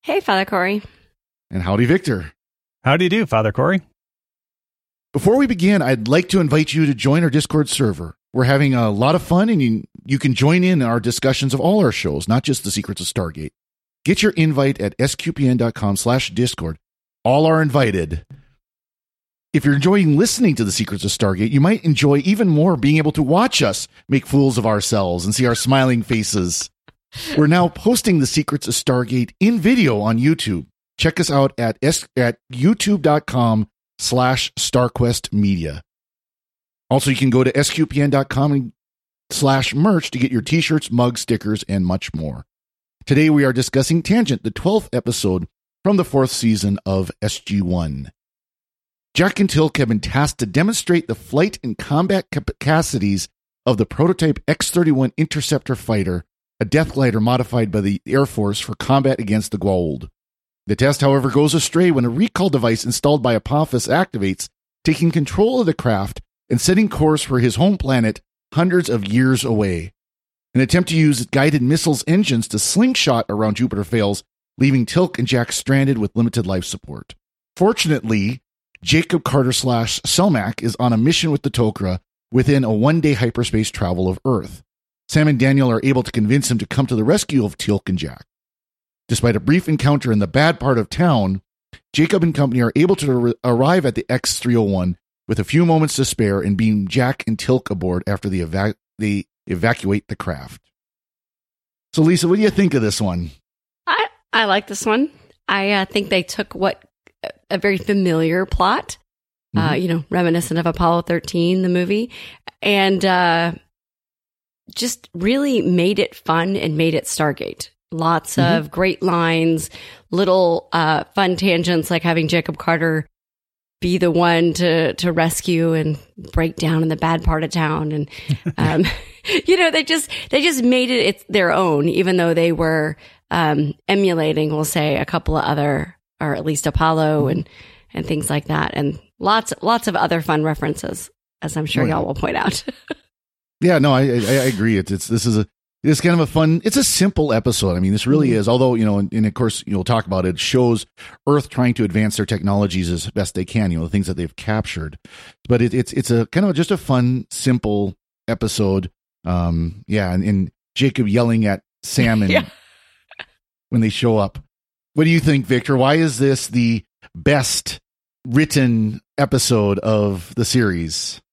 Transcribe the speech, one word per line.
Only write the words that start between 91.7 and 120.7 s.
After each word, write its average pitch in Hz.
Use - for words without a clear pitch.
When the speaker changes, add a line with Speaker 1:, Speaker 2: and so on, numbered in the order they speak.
Speaker 2:
Jacob 160
and 165
company 127
are 117
able 180
to 143
ar-, 120
arrive 139
at 120
the -
X -
three 123
oh 113
one 92
with 110
a 101
few 170
moments 160
to 135
spare 101
and 98
beam 104
Jack 127
and 110
Teal'c -
aboard 90
after 101
the 92
eva-, 95
they 101
evacuate 98
the -
craft. -
So, 160
Lisa, 170
what 185
do 214
you 214
think 185
of 123
this 107
one? 90
Speaker 1:
I, -
I 226
like 202
this -
one. 247
I, 196
uh, 196
think 196
they 180
took -
what, -
a 190
very 196
familiar 180
plot, -
uh, 160
Speaker 2:
Mm-hmm. 147
Speaker 1:
you 185
know, 165
reminiscent 170
of 170
Apollo 170
thirteen, 175
the 185
movie, 196
and, 196
uh, 170
just -
really 247
made 180
it -
fun 170
and 151
made 160
it 147
Stargate. -
Lots 160
Speaker 2:
Mm-hmm. 170
Speaker 1:
of 151
great 185
lines, 165
little, 185